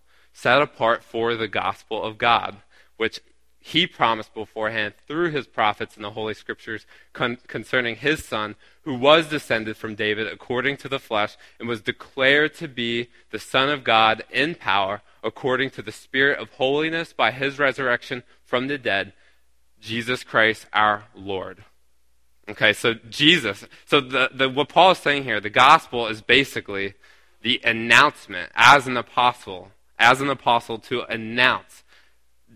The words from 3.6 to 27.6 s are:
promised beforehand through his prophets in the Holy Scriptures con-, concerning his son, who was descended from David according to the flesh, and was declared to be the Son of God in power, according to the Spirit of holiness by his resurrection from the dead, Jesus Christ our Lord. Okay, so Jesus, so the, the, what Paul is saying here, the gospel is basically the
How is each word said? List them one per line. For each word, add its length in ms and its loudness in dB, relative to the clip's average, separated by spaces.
promised 480 -2
beforehand 580 -6
through 240 -4
his 160 -6
prophets 500 -2
in 60 -14
the 80 -10
Holy 240 -6
Scriptures 500 -14
con-, 340 -4
concerning 480 -4
his 280 -2
son, 320 -6
who 100 -6
was 340 6
descended 500 -4
from 180 -10
David 320 -2
according 500 -4
to 120 -16
the 100 -6
flesh, 380 -4
and 80 -10
was 140 -6
declared 720 0
to 120 -12
be 420 -6
the 80 -10
Son 300 0
of 140 -4
God 480 4
in 240 -2
power, 460 -2
according 480 -4
to 100 -16
the 100 -14
Spirit 480 -2
of 140 -14
holiness 600 -4
by 180 0
his 280 -6
resurrection 640 -2
from 220 -4
the 100 -6
dead, 360 -4
Jesus 440 -6
Christ 500 0
our 300 2
Lord. 500 -10
Okay, 220 2
so 220 0
Jesus, 560 0
so 140 2
the, 340 -2
the, 160 0
what 200 -4
Paul 220 6
is 60 0
saying 280 -2
here, 160 -4
the 80 -8
gospel 580 4
is 140 -8
basically 720 -2
the 240 -4